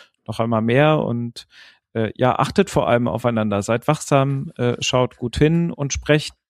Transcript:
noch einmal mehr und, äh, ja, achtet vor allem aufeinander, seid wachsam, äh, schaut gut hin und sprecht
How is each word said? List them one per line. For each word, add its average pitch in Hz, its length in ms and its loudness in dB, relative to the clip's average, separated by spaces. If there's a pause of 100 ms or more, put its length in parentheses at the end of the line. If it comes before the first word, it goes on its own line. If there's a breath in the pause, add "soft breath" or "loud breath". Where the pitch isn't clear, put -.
(260 loud breath)
noch 113 140 -8
einmal 113 220 0
mehr 147 380 4
und, 120 460 -6 (480 loud breath)
äh, 113 220 -2
ja, 123 220 0
achtet - 320 0
vor - 180 0
allem 120 200 2
aufeinander, 107 540 0
seid 117 260 -2
wachsam, 139 680 0
äh, 120 240 -2
schaut 127 360 -2
gut 123 220 -8
hin 170 340 2
und 139 220 -6
sprecht - 400 0 (160)